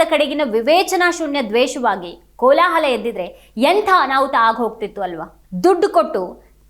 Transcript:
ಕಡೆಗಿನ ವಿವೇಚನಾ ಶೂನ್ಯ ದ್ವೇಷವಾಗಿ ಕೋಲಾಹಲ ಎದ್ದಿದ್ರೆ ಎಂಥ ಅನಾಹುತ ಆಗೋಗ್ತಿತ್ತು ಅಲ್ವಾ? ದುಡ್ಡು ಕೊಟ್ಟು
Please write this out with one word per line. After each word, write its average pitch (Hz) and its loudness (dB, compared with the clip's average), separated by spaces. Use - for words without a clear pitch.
ಕಡೆಗಿನ 302 0
ವಿವೇಚನಾ 320 2
ಶೂನ್ಯ 294 -4
ದ್ವೇಷವಾಗಿ 220 -2
ಕೋಲಾಹಲ 320 2
ಎದ್ದಿದ್ರೆ 220 -6
ಎಂಥ 370 2
ಅನಾಹುತ 277 0
ಆಗೋಗ್ತಿತ್ತು 226 -2
ಅಲ್ವಾ? 175 -10
ದುಡ್ಡು 349 4
ಕೊಟ್ಟು 226 -2